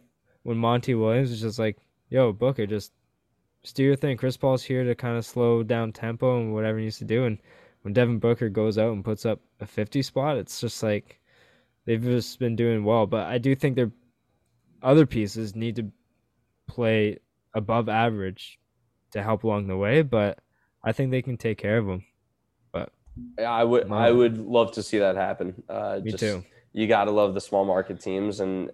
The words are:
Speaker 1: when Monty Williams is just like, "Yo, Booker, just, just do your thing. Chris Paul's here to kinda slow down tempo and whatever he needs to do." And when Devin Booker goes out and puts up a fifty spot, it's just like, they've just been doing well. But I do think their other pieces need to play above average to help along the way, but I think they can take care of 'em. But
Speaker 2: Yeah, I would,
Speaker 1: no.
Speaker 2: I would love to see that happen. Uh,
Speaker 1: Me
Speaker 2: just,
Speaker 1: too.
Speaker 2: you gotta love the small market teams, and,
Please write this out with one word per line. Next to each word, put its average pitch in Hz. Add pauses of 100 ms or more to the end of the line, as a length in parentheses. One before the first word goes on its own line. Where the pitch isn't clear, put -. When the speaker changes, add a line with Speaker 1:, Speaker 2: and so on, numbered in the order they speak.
(440)
Speaker 1:
when 120
Monty 120
Williams 117
is 110
just 110
like, 110 (320)
"Yo, 123
Booker, 120
just, 104 (720)
just -
do 135
your 139
thing. 135
Chris 127
Paul's 131
here 127
to 120
kinda 117
slow 117
down 113
tempo 120
and 110
whatever 110
he 110
needs 110
to 107
do." 120
And 107 (460)
when 101
Devin 120
Booker 117
goes 110
out 113
and 98
puts 107
up 110 (200)
a 101
fifty -
spot, 139
it's -
just -
like, 104 (640)
they've 113
just 123
been 117
doing 113
well. 110
But 95
I 123
do 135
think 135
their 120 (880)
other 143
pieces 107
need 113
to 110 (760)
play 110 (340)
above 113
average 107 (520)
to 104
help 107
along 104
the 95
way, 110
but 110 (440)
I 113
think 131
they 127
can 123
take 110
care 104
of 107
'em. 92 (680)
But - (460)
Speaker 2:
Yeah, 117
I 117
would, 117
Speaker 1:
no. 104
Speaker 2:
I 117
would 120
love 113
to 107
see 107
that 95
happen. 92
Uh, 101
Speaker 1:
Me 110
Speaker 2:
just, 95
Speaker 1:
too. 98 (280)
Speaker 2:
you 107
gotta 104
love 104
the 98
small 98
market 92
teams, 98
and, 95